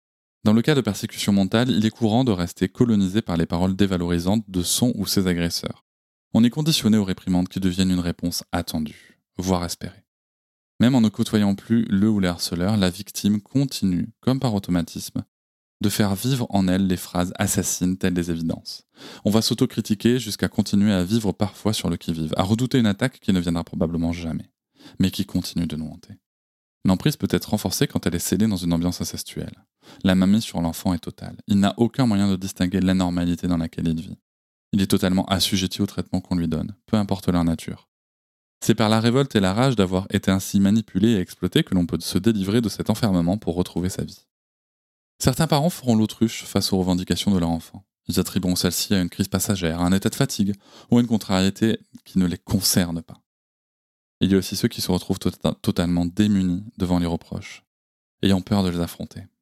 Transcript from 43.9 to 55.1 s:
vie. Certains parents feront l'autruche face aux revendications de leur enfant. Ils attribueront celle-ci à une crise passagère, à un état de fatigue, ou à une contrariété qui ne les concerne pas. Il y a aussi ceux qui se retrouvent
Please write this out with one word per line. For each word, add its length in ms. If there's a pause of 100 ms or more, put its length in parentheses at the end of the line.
vie. 220 (920)
Certains 280
parents 220
feront 260
l'autruche 500
face 280
aux 60
revendications 520
de 60
leur 120
enfant. 360 (220)
Ils 120
attribueront 360
celle-ci 400
à 60
une 80
crise 180
passagère, 540
à 40
un 60
état 180
de 60
fatigue, 400 (340)
ou 80
à 40
une 60
contrariété 720 (260)
qui 120
ne 80
les 120
concerne 640
pas. 200 (960)
Il 120
y 40
a 20
aussi 180
ceux 140
qui 120
se 100
retrouvent 280